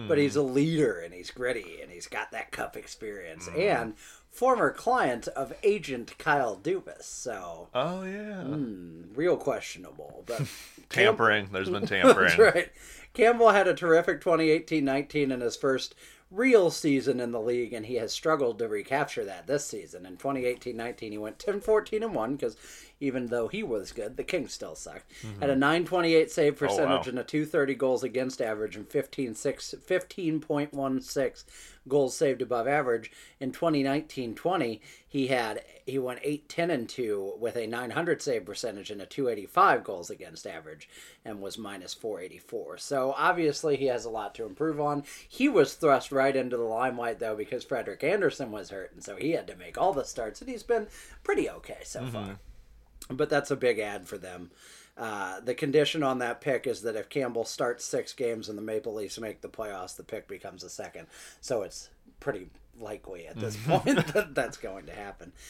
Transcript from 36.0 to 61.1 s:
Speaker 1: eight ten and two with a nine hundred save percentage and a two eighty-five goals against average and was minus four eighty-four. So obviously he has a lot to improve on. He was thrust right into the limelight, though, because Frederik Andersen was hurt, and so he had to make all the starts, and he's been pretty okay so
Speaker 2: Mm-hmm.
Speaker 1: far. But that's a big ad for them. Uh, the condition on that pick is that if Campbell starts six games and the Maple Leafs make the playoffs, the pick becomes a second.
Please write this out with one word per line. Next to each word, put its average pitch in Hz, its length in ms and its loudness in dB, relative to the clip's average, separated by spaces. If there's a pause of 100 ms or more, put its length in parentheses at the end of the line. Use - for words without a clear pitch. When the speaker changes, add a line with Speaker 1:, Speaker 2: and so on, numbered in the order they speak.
Speaker 1:
eight 147 260 -4
ten 170 200 0
and 123 200 -2
two 101 500 -4
with 113 160 -2
a 117 120 -2
nine 117 240 -6
hundred 156 300 0
save 117 240 -2
percentage 101 460 -8
and 101 100 -10
a 90 40 -12
two 131 240 -2
eighty-five 120 560 4
goals 87 240 -8
against 85 360 -14
average 80 440 -14 (340)
and 110 160 -10
was 98 180 -10
minus 98 360 -12
four 104 260 -6
eighty-four. 87 600 -10
So 120 380 0
obviously 156 600 2
he 135 80 0
has 123 180 0
a 117 60 -8
lot 107 260 -6
to 113 100 -8
improve 147 360 -2
on. 147 240 0 (220)
He - 200 2
was 190 280 6
thrust 139 360 4
right 135 240 4
into 127 220 0
the 117 60 -2
limelight, 117 560 -2
though, 110 180 -2
because 110 260 -6
Frederik 107 400 -4
Andersen 151 480 0
was 101 200 -10
hurt, 95 220 -10
and 87 80 -20
so 101 140 -12
he - 160 -2
had 113 160 -2
to - 80 -14
make 87 220 -14
all 175 160 2
the 139 100 -2
starts, - 380 -8
and 247 80 -12
he's 240 140 -10
been 226 240 0 (360)
pretty - 260 0
okay - 360 -14
so - 160 -10
Speaker 2:
Mm-hmm. 123 100 -6
Speaker 1:
far. 101 280 -8 (720)
But 139 200 0
that's 143 180 2
a 143 60 2
big 120 240 2
ad 104 280 -8
for 101 120 -10
them. 90 320 -14 (440)
Uh, 101 440 -6
the 120 160 -2
condition 147 480 2
on 131 160 2
that 120 220 -4
pick 131 260 -2
is 104 160 -4
that 113 120 -4
if 104 140 -8
Campbell 117 360 -2
starts 120 380 -4
six - 300 -4
games 117 360 -4
and 107 80 -8
the 104 40 -10
Maple 107 320 -4
Leafs 104 240 -8
make 110 240 -10
the 101 80 -12
playoffs, 98 460 -10
the 90 80 -16
pick - 240 -10
becomes 92 360 -14
a 90 60 -14
second. 87 380 -12 (340)